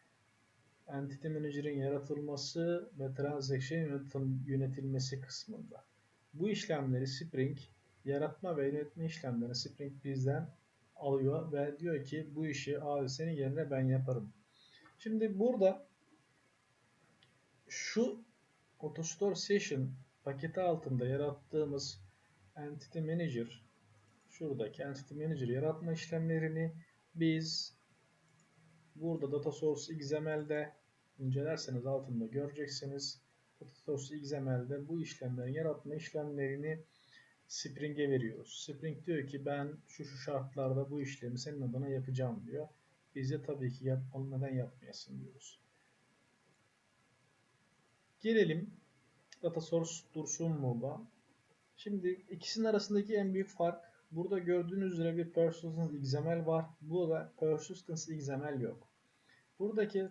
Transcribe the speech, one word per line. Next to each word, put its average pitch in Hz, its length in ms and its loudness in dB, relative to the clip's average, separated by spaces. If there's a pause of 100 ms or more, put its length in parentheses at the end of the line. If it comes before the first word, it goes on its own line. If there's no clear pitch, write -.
(880)
Entity 139 400 -4
Manager'ın 147 480 -2
yaratılması 147 1200 0
ve 135 160 -2
transaction 143 640 0
yönetim-, 139 680 0
yönetilmesi 135 760 0
kısmında. - 640 -12 (500)
Bu 175 140 2
işlemleri 135 580 2
Spring, 131 520 0 (460)
yaratma 147 520 0
ve 139 120 4
yönetme 147 380 -2
işlemlerini 123 480 -2
Spring - 380 -6 (120)
bizden 139 460 0 (460)
alıyor 143 560 2
ve 143 260 0
diyor 160 260 0
ki 151 300 -4
bu 156 120 0
işi 143 360 -2
abi 143 260 2
senin 160 240 -2
yerine 143 380 0
ben 131 100 2
yaparım. 131 520 2 (680)
Şimdi 220 400 2
burada 202 480 6 (1800)
şu - 520 0 (600)
AutoStore 165 540 -2
Session 156 560 2 (340)
paketi 139 360 -2
altında 143 460 2
yarattığımız 143 920 0 (560)
Entity 147 440 -8
Manager, 156 640 -2 (640)
şuradaki 139 540 -4
Entity 139 320 -8
Manager 147 340 -2
yaratma 160 440 0
işlemlerini 160 800 0 (420)
biz 160 600 2 (1200)
burada 151 360 0
Data 147 200 2
Source 151 420 0
X 143 180 -2
M 151 180 2
L'de 151 420 0 (460)
incelerseniz 135 680 0
altında 131 400 0
göreceksiniz. 139 920 -4 (400)
Data - 140 -16
Source 147 420 -4
X 143 160 -6
M 135 180 0
L'de 135 380 0
bu 165 140 0
işlemlerin 127 500 -4
yaratma 151 420 -2
işlemlerini 147 840 -2 (720)
Spring'e 143 600 -2
veriyoruz. 113 560 0
Spring 151 400 -6
diyor 151 200 0
ki 139 200 -6
ben 143 220 0 (180)
şu - 180 -12
şu 131 120 -12
şartlarda 135 760 0
bu 147 100 -2
işlemi 127 380 -4
senin 147 240 -6
adına 127 260 -2
yapacağım 131 580 0
diyor. 147 220 -6 (460)
Biz 135 160 -2
de 151 120 -2
tabii 131 300 -2
ki 131 140 -4
yap-, 131 160 2 (120)
onu 135 160 -4
neden 135 240 -2
yapmayasın - 640 -6
diyoruz. - 400 -16 (2500)
Gelelim 202 500 6 (720)
Data 165 180 2
Source 165 300 2 (240)
dursun 156 480 0
burada. 131 380 0 (760)
Şimdi 190 320 0 (220)
ikisinin 220 340 -2
arasındaki 208 500 4
en 196 200 4
büyük 190 140 2
fark 170 360 0 (260)
burada 175 280 0
gördüğünüz 180 540 2
üzere 165 240 2
bir 170 140 0
Persistence 165 680 2
X 135 160 0
M 165 280 2
L 156 40 0
var. 160 200 4 (140)
Burada 160 600 0
Persistence 160 720 0
X 143 140 -4
M 139 300 -2
L - 20 0
yok. - 260 -4 (720)
Buradaki 202 520 2